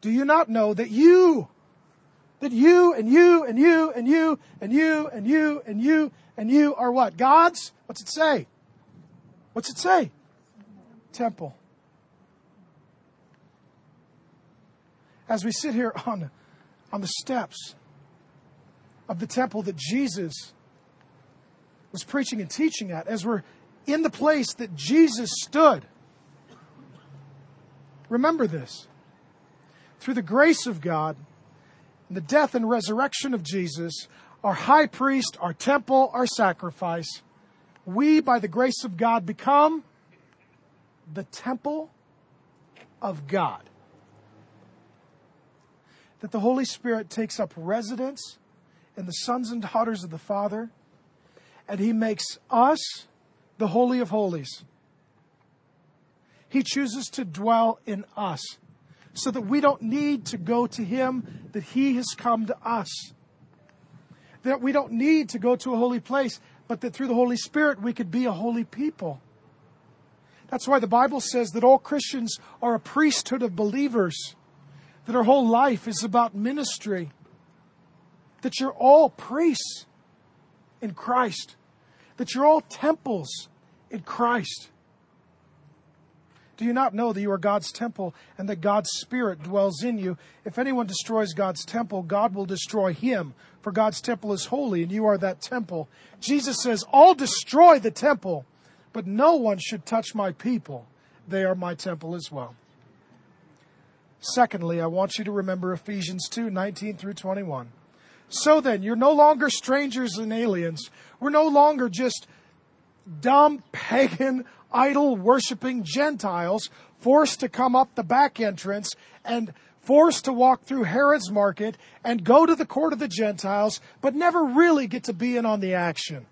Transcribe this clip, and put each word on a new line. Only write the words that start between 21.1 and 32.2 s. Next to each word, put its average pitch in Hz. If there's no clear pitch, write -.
was 185
preaching 254
and 165
teaching 277
at, 160
as 208
we're 214
in 302
the 320
place 294
that 196
Jesus 226
stood, 285
remember 262
this. 156
Through 254
the 233
grace 269
of 180
God 156
and 180
the 185